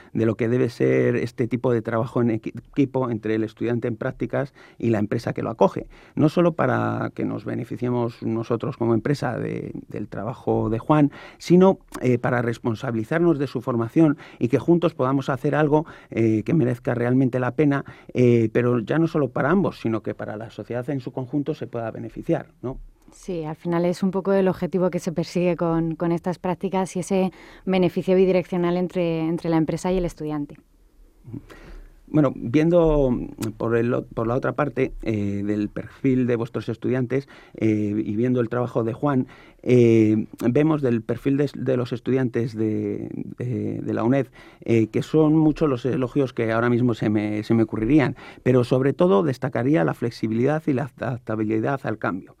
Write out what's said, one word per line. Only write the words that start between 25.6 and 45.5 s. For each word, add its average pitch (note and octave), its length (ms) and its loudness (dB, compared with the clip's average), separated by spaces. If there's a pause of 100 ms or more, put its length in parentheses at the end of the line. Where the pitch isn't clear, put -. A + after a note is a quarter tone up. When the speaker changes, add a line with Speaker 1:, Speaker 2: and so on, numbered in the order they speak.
Speaker 2:
con E3+ 180 -2
estas E3+ 260 -4
prácticas F#3 580 -4
y - 20 -4
ese F#3 340 0 (320)
beneficio F#3 500 2
bidireccional F3+ 600 2
entre, E3+ 440 -2
entre E3 280 -2
la E3 80 2
empresa D#3+ 340 0
y F#3 60 2
el F3+ 80 0
estudiante. D3+ 540 -6 (1500)
Speaker 1:
Bueno, D3 280 4
viendo D3+ 760 4 (460)
por A2+ 200 -2
el A#2+ 160 0
o-, - 120 -2
por A2+ 240 -4
la A#2+ 80 0
otra C3 160 -2
parte, - 400 -2 (100)
eh, G2+ 420 -4
del G#2 260 -2
perfil B2+ 580 -2
de A#2+ 80 0
vuestros A2+ 320 -6
estudiantes, B2 580 -2 (280)
eh, - 120 -2 (300)
y G#2 200 -2
viendo B2 240 2
el A#2 80 0
trabajo A#2+ 360 -2
de A2+ 80 -4
Juan, C#3 340 0 (420)
eh, A2+ 580 6 (220)
vemos D3+ 320 2
del A#2+ 220 0
perfil B2 340 -2
de, C#3+ 160 0
de B2+ 240 -2
los A#2+ 160 -4
estudiantes A#2 600 -2
de, G#2+ 560 -2 (260)
de, G#2+ 460 -4
de A2 100 -4
la G#2+ 120 -2
uned, C3 240 2 (320)
eh, A2+ 260 2
que A#2 160 -2
son D#3 340 4
muchos D#3 320 4